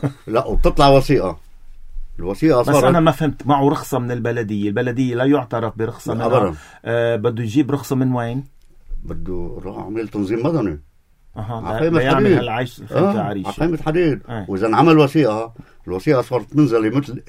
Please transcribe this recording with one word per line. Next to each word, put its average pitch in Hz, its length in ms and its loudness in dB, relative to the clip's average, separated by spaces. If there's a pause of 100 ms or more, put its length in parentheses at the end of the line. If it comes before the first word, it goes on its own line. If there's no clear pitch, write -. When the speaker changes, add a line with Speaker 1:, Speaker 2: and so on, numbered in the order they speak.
Speaker 1:
<laughs> - 240 -6
Speaker 2:
لا، 110 180 0
وبتطلع 139 440 4
وثيقة. 123 480 4 (800)
الوثيقة 123 420 2
Speaker 1:
بس 113 60 2
Speaker 2:
صارت 139 160 4
Speaker 1:
أنا 139 160 6
ما 160 120 4
فهمت، 139 360 -2
معه 139 220 4
رخصة 139 300 -4
من 123 120 -4
البلدية، 113 580 -2
البلدية 123 460 -2
لا 123 100 0
يعترف 120 520 0
برخصة 113 360 -6
Speaker 2:
لا، 113 140 -2
Speaker 1:
منها. 123 100 4
Speaker 2:
أبدًا. 90 200 0 (280)
Speaker 1:
آه، 117 300 0
بده 117 280 -2
يجيب 123 280 0
رخصة 139 240 -4
من 131 180 0
وين؟ 120 300 -6 (600)
Speaker 2:
بده 82 540 -6
يروح 95 200 -12
عمل 107 300 -8
تنظيم 110 380 -4
مدني. 107 340 -4 (580)
Speaker 1:
أها، 113 180 -8
Speaker 2:
على 98 180 -8
Speaker 1:
لا، 113 60 -4
Speaker 2:
خيمة 165 180 0
Speaker 1:
لا 131 60 2
يعمل 135 220 2
Speaker 2:
حديد. 180 120 4
Speaker 1:
هالعيش، 120 460 -6
خيمة 180 260 0
Speaker 2:
آه، - 20 0
Speaker 1:
العريش. 101 340 -4
Speaker 2:
على 101 100 -8
خيمة 160 300 -2
حديد. 156 440 0
Speaker 1:
إيه. 110 200 -8
Speaker 2:
وإذا 98 180 -2
انعمل 151 300 6
وثيقة، 120 560 2 (340)
الوثيقة 120 340 0
صارت 120 340 -4
منزلة 117 420 4
مثل 135 320 -6